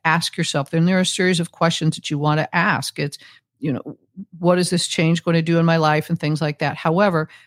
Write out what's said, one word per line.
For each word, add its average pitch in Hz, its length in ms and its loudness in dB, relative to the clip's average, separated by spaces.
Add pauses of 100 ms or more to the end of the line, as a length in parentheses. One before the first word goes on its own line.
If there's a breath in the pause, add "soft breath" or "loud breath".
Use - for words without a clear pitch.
ask 165 300 0
yourself. 147 340 -2
Then 165 160 2
there 185 100 2
are 185 60 2
a 180 40 0
series 185 340 0
of 165 120 -6
questions 165 440 0
that - 120 -12
you 156 80 -2
want 151 220 0
to - 180 -2
ask. 170 420 -2
It's, 143 200 -4 (400 loud breath)
you 151 140 -4
know, - 260 -8 (400)
what 175 200 2
is 180 120 0
this 170 160 -2
change 165 380 0
going 170 100 0
to 165 80 2
do 170 160 0
in 165 80 4
my 165 100 4
life 151 320 2
and 165 100 -2
things 151 220 -2
like 151 200 -4
that. 143 160 -2
However, 170 520 0 (180 loud breath)